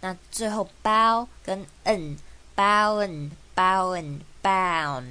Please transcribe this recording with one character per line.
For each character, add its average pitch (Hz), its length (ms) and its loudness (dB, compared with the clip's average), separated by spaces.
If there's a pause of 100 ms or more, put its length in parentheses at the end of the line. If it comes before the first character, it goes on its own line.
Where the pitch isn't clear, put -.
那 185 160 -8 (140)
最 226 180 -4
后 208 200 -2 (140)
包 226 460 4 (140)
跟 190 240 -8 (180)
n， 156 320 -2 (380)
包 208 420 4
n， 165 340 -4 (240)
包 185 360 2
n，bound 160 1200 -2